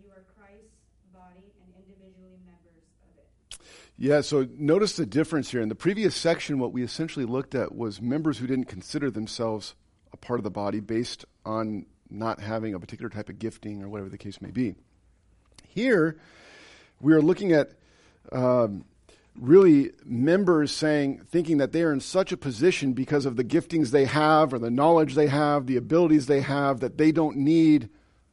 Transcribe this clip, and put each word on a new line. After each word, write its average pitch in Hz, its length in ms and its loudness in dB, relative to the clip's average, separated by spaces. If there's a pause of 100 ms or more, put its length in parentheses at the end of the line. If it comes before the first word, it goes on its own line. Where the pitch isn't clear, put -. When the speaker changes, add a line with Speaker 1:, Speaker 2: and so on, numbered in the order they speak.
Speaker 1:
you 202 160 -20
are 185 160 -20
Christ's 208 480 -20 (320)
body 185 480 -20
and 185 160 -20
individually 185 720 -20
members 170 400 -20 (160)
of - 160 -20
it. - 80 -20 (720)
Speaker 2:
Yeah, 143 240 0
so 135 320 -2
notice 156 400 0
the 170 80 -4
difference 143 480 -4
here. 123 80 -2
In 110 80 -4
the 110 80 -8
previous 202 400 -2
section, 165 420 -2
what 123 140 -4
we 123 100 -4
essentially 139 460 -6
looked 131 260 -6
at 110 220 -4
was 101 240 -8
members 139 400 -2
who 127 60 -6
didn't 131 260 -4
consider 135 380 -6
themselves 110 640 -6 (380)
a - 40 -20
part 120 240 -6
of 101 40 -6
the 104 60 -6
body 101 300 -4
based 113 440 -6 (200)
on 107 400 -6 (240)
not 110 300 -6
having 110 340 -6
a 92 60 -8
particular 107 320 -14
type 107 180 -12
of - 100 -18
gifting 104 440 -10
or 98 60 -14
whatever 101 200 -12
the 101 100 -16
case - 220 -16
may - 120 -16
be. 113 240 -4 (920)
Here, 180 540 0 (800)
we 147 140 4
are 156 60 6
looking 175 320 2
at, 147 200 2 (580)
um, 123 540 0 (500)
really 151 580 6 (120)
members 156 640 2
saying, 147 540 -2
thinking 160 340 0
that 131 140 0
they 160 100 0
are 160 100 0
in 139 60 -2
such 185 320 -2
a 185 60 -6
position 139 560 0
because 135 340 -2
of 127 80 -4
the 123 80 0
giftings 151 480 0
they 139 140 4
have 151 500 4
or 120 60 -4
the 117 100 -4
knowledge 147 460 4
they 151 100 4
have, 147 400 0
the 127 100 0
abilities 151 500 2
they 139 160 2
have, 139 360 -2
that 123 180 -6
they 156 140 4
don't 151 280 0
need 151 520 4 (420)